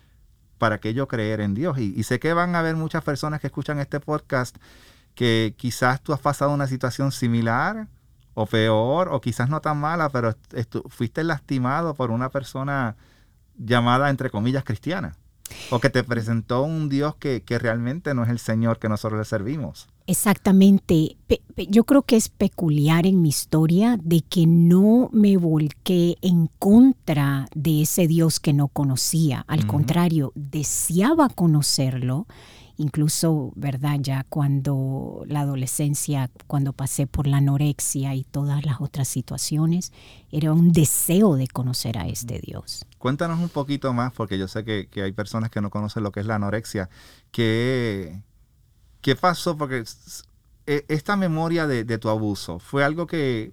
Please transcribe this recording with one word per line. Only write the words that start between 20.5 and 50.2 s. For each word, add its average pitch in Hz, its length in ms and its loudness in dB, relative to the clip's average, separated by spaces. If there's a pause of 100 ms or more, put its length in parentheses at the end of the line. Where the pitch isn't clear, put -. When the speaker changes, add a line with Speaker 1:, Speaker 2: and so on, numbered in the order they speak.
Speaker 2:
Pe-, - 140 0 (140)
pe-, 185 120 -8
yo 208 180 4
creo 269 180 6
que - 120 2
es 220 140 2
peculiar 160 800 2
en 190 140 4
mi 160 80 6
historia 170 720 2
de 165 200 2
que 170 240 2
no 180 640 6
me 202 260 6
volqué 170 840 0
en 175 280 2 (100)
contra 151 960 4
de 151 260 2
ese 165 260 2
Dios 165 320 4
que 151 140 0
no 143 140 4
conocía. 139 800 0
Al 117 140 0
Speaker 1:
Ujú. 107 60 0
Speaker 2:
contrario, 151 680 2
deseaba 175 920 0
conocerlo, 135 1000 0 (560)
Incluso, 151 760 0
¿verdad? 139 420 -4
Ya 135 300 -4
cuando 139 1000 -2
la 147 140 -4
adolescencia, 139 880 -2 (160)
cuando 139 240 -2
pasé - 360 -4
por 143 200 -4
la 139 120 2
anorexia 139 760 0
y 135 80 -6
todas 143 420 -4
las 143 140 -2
otras 135 300 -4
situaciones, 156 840 -2 (400)
era 156 220 0
un 170 180 6
deseo 170 640 4
de 131 140 0
conocer 127 480 -4
a 87 100 -6
este 117 280 -8
Speaker 1:
Ujú. - 100 -10
Speaker 2:
Dios. - 400 -14 (120)
Speaker 1:
Cuéntanos 165 440 -2
un 170 80 -2
poquito 139 420 -4
más, 120 220 -2
porque 101 240 -4
yo 95 100 -2
sé 110 160 -6
que, 107 260 -4
que 104 140 -8
hay 98 80 -4
personas 110 380 -6
que - 100 -6
no 101 100 -4
conocen 104 340 -6
lo 101 100 -4
que 104 80 -6
es 101 40 -6
la 110 100 -2
anorexia. 101 540 -4 (420)
¿Qué, 110 920 -2 (800)
qué 135 160 2
pasó? 175 400 0
Porque 131 220 -4
s-, - 180 -12 (100)
s-, - 160 -18 (420)